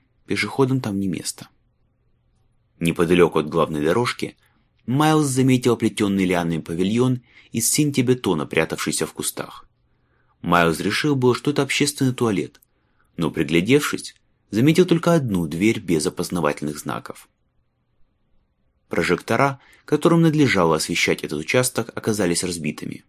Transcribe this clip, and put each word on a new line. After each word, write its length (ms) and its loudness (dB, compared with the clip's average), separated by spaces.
пешеходам 540 -2
там 180 -4
не 80 -2
место. 420 -8
Неподалёку 600 2
от 100 -2
главной 340 -2
дорожки 540 -2
Майлз 400 2
заметил 480 2
оплетённый 520 0
лианами 360 0
павильон 640 -2
из 200 -4
синтебетона, 720 0
прятавшийся 640 -2
в 60 -16
кустах. 540 -12
Майлз 380 2
решил 360 -2
было, 200 2
что 160 -4
это 120 0
общественный 500 -2
туалет, 480 -2
но, 140 -2
приглядевшись, 840 0
заметил 340 4
только 280 2
одну 340 0
дверь 320 0
без 260 -2
опознавательных 720 -4
знаков. 480 -12
Прожектора, 720 0
которым 360 2
надлежало 540 4
освещать 480 -2
этот 160 -6
участок, 560 -2
оказались 480 -2
разбитыми. 640 -8